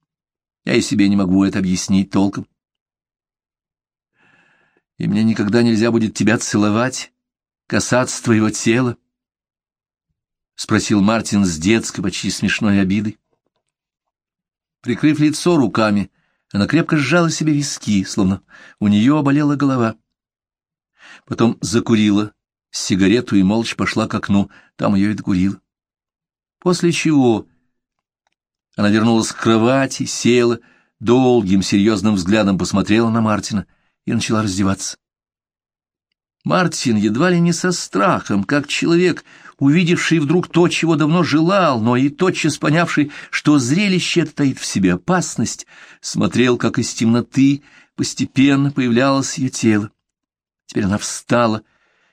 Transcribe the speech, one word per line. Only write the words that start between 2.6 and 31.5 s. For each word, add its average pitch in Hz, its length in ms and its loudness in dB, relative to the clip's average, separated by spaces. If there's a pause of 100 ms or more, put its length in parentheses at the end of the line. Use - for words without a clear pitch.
И 110 100 -4
мне 104 160 0
никогда 110 400 2
нельзя 113 280 2
будет 110 220 0
тебя 104 240 0
целовать, 107 760 -2 (560)
касаться 123 540 -2
твоего 110 300 2
тела?" — 117 460 -2 (1600)
спросил 107 460 0
Мартин 104 420 0
с 87 140 -2
детской, 107 460 -2
почти 98 260 -6
смешной 101 520 -2
обидой. 101 360 -4 (1600)
Прикрыв 143 380 0
лицо 151 380 2
руками, 104 540 0 (400)
она 101 160 0
крепко 156 300 0
сжала 156 340 0
себе 156 220 -2
виски, 110 500 -2
словно 95 400 -2 (360)
у 104 80 0
неё 123 360 2
болела 143 320 0
голова. 131 400 -2 (1300)
Потом 117 360 -2
закурила 107 720 0 (380)
сигарету 98 640 0
и 98 80 4
молча 110 320 0
пошла 110 320 -4
к - 80 -6
окну, 101 340 0 (260)
там 107 200 -2
её 98 160 0
и - 20 -4
докурила. 98 460 -2 (1000)
После 175 320 0
чего 127 560 0 (1300)
она 104 140 0
вернулась 110 420 2
к - 60 -18
кровати, 127 680 0
села, 120 540 0 (400)
долгим 113 640 2